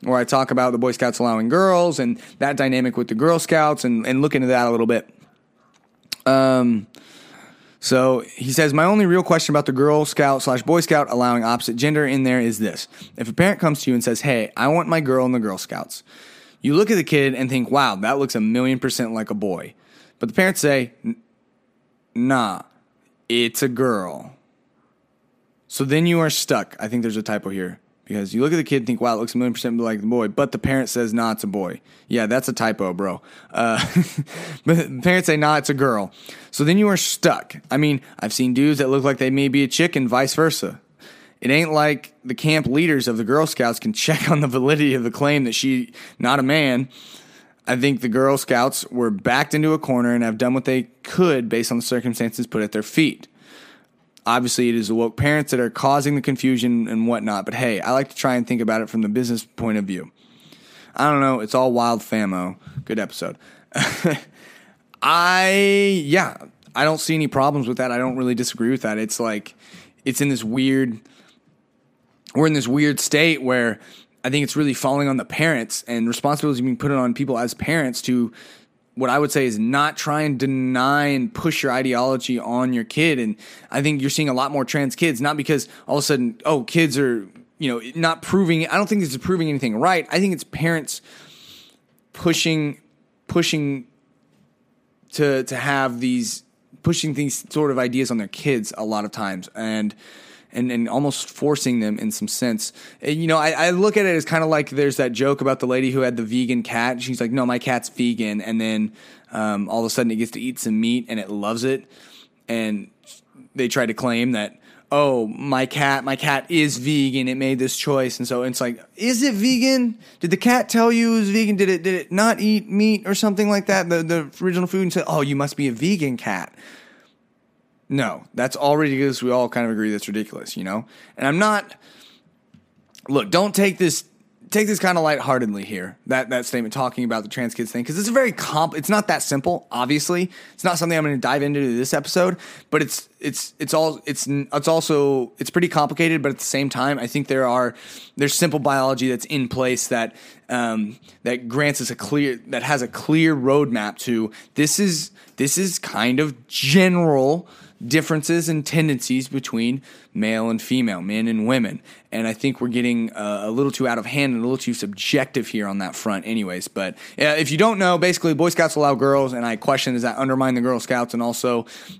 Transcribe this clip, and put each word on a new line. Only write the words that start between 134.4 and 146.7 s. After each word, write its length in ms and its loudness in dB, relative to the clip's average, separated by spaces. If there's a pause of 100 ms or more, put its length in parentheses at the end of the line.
take 180 0
this 100 0
kinda 220 2
lightheartedly 640 0
here, 420 -10
that, 240 0
that 160 -2
statement 260 -4
talking 300 -4
about 220 -2
the 40 -14
trans 240 -6
kids 200 -8
thing, 120 -6
'cause 140 -6
it's 100 -4
a 40 -2
very 180 2
comp-, 460 -2
it's 120 -6
not 200 2
that 160 -2
simple, 480 -2
obviously. 580 0 (240)
It's 80 -18
not 160 0
something 180 0
I'm 60 2
gonna 140 0
dive 260 0
into 340 0
this 160 -2
episode, 440 0 (340)
but 100 2
it's, 280 -6 (100)
it's, 400 -8
it's 160 -4
all, 320 0
it's 220 -6
n-, 240 -2
it's 160 0
also, 680 2
it's 120 -6
pretty 180 2
complicated, 540 0
but 80 0
at 80 -6
the 60 -10
same 240 -2
time, 280 -2